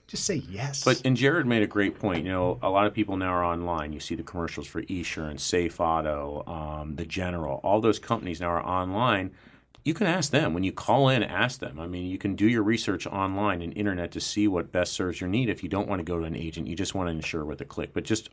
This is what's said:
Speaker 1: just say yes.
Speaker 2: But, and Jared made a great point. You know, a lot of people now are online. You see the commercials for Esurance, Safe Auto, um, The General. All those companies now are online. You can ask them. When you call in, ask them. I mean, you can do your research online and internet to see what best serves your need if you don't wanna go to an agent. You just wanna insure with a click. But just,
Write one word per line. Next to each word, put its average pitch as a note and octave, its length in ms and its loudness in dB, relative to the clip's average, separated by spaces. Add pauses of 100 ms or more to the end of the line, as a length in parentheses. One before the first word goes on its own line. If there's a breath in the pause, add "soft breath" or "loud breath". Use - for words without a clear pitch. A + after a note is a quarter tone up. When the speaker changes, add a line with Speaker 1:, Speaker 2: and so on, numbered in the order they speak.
Speaker 1:
just - 200 -6
say - 240 0
yes. C3+ 340 -4
Speaker 2:
But, C3 220 4
and C3 100 6
Jared C#3 300 4
made A#2 160 4
a G2+ 40 4
great G2+ 320 0
point. F2 280 0
You F#2 60 -2
know, F2+ 280 2
a F#2+ 80 0
lot G2 180 6
of G#2 60 0
people G2+ 240 0
now F#2 160 0
are F2+ 100 2
online. E2+ 520 -2
You D2 60 -10
see - 140 -6
the E2+ 80 -4
commercials E2 440 -6
for - 160 -6
Esurance, D#2+ 600 -6
Safe E2+ 380 0
Auto, D2+ 640 0
um, D2+ 500 -6
The D#2+ 100 -6
General. E2 580 -4
All G2+ 160 6
those A2 180 4
companies F2+ 440 -4
now F2 80 0
are E2+ 120 0
online. F#2+ 680 0 (560 soft breath)
You D#3 80 2
can G3+ 120 0
ask E3 240 0
them. C3 220 2
When F2 100 0
you F#2+ 100 0
call C3 360 4
in, B2+ 140 4
ask A2 380 0
them. D2 200 -8
I E2 60 -6
mean, F2+ 240 -4
you F#2+ 80 -4
can G2 180 0
do G2+ 100 6
your A#2 180 4
research G#2+ 420 0
online G2 560 0
and E2+ 120 -6
internet F2+ 380 -2
to - 80 -6
see - 260 2
what F2+ 260 0
best F2+ 200 2
serves F2+ 300 -2
your F#2 80 -2
need A#2+ 180 2
if F#2 140 -4
you F2 80 -6
don't G2 180 0
wanna F#2+ 140 -2
go E2+ 160 -4
to E2 80 -2
an D#2+ 100 -4
agent. D#2+ 300 -6
You E2+ 100 -6
just F2+ 180 -2
wanna F2+ 180 -2
insure D#2 340 -4
with D2 160 -8
a - 20 -10
click. - 300 -8
But F2+ 100 -2
just, - 280 -2